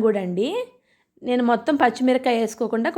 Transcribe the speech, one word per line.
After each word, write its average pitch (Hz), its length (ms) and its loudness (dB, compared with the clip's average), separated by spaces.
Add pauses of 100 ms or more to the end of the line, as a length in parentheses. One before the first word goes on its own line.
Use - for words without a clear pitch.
కూడా 208 200 2
అండి. 185 240 -2 (800)
నేను 247 140 0 (100)
మొత్తం 240 320 0
పచ్చిమిరపకాయ 247 580 2
వేసుకోకుండా 226 560 -2